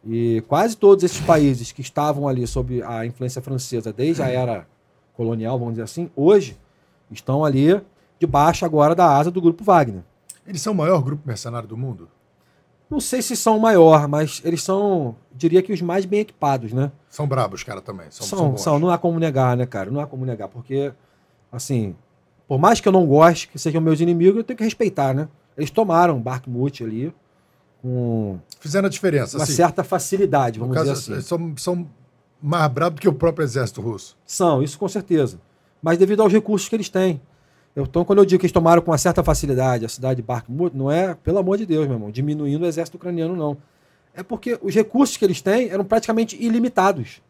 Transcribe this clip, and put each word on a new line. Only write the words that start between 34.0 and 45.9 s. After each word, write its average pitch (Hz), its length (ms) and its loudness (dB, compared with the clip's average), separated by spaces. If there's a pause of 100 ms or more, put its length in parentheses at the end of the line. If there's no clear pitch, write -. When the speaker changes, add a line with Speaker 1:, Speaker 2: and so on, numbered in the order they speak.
Speaker 1:
São, 160 360 2
isso 147 160 -6
com 196 100 -4
certeza. 156 500 -2 (440)
Mas 165 140 2
devido 196 260 4
aos 196 100 6
recursos 208 360 0
que - 80 -4
eles 208 120 -4
têm. 185 320 0 (540)
Então, 143 300 -2
quando 196 140 0
eu 202 80 10
digo 185 140 4
que 185 60 -2
eles 170 60 0
tomaram 170 300 4
com 170 80 -4
uma 156 80 2
certa 180 240 0
facilidade 131 600 0
a 113 40 -8
cidade 131 320 -4
de 110 60 -10
Bakhmut, 127 500 -6
não 135 140 -2
é, 175 240 0
pelo 170 240 -2
amor 190 180 0
de 214 80 -4
Deus, 156 220 0
meu 131 80 -4
irmão, 104 160 -8
diminuindo 147 540 -4
o - 20 0
exército 165 300 -6
ucraniano, 175 400 -6
não. 147 200 -4 (560)
É 185 120 -16
porque 233 360 -6
os 196 140 -6
recursos 220 420 2
que - 80 -2
eles 185 160 2
têm 220 280 0
eram 196 160 -4
praticamente 220 580 0